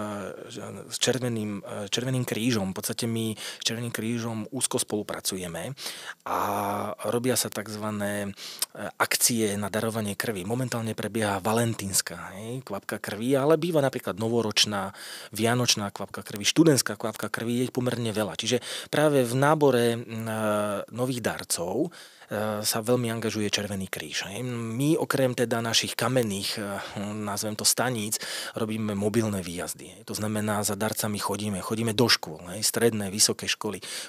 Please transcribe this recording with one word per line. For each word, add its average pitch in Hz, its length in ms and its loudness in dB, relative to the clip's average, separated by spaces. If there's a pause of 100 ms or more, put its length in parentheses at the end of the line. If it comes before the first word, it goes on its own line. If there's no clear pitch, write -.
(840)
s 117 120 -8
Červeným, 117 640 0 (280)
Červeným 127 360 0
krížom. 107 480 0
V - 40 -12
podstate 113 280 -4
my 113 280 0
s - 320 -8
Červeným 117 240 -2
krížom 113 600 -4
úzko 131 280 -2
spolupracujeme 92 960 -4 (520)
a - 140 -2 (680)
robia 120 280 2
sa 113 120 0
takzvané, 104 760 -4
e, 98 60 -4 (680)
akcie 110 580 2
na 101 120 -2
darovanie 107 440 0
krvi. 95 320 -4
Momentálne 117 480 -2
prebieha 104 480 -2
valentínska, 95 960 0
hej, 117 240 -8
kvapka 104 360 -6
krvi, 107 360 -2
ale 139 240 6
býva 160 240 2
napríklad 123 360 2
novoročná, 107 760 2 (400)
vianočná 110 560 2
kvapka - 320 -8
krvi, 101 240 -8
študentská 147 520 6
kvapka 110 320 -4
krvi, 120 320 0
je 127 80 2
ich - 60 -10
pomerne 120 360 0
veľa. 101 260 0
Čiže 117 240 0 (280)
práve 143 320 6
v 120 160 2
nábore, 139 560 6
mm, 117 80 -2
e, 113 320 -6 (600)
nových 123 280 -2
darcov, 101 680 0 (360)
e, 107 380 -2
sa 113 180 0
veľmi 120 300 2
angažuje 110 400 0
Červený 98 400 -2
kríž, 85 400 -6
hej. 101 160 -6
My 120 480 2
okrem 131 400 2
teda 120 260 0
našich 113 320 -4
kamenných, 117 640 0
e, 110 80 -6 (560)
nazvem 104 400 -4
to 104 80 0
staníc, 117 560 0 (320)
robíme 110 400 0
mobilné 104 480 2
výjazdy, 87 480 -8
hej. - 160 -20
To 110 80 -8
znamená, 107 480 0
za 101 160 0
darcami 107 400 0
chodíme, 101 400 -2
chodíme 110 320 -2
do 113 160 4
škôl, 85 320 2 (160)
hej, 107 80 -8
stredné, 110 480 2
vysoké 101 400 2
školy, 98 320 -4 (260)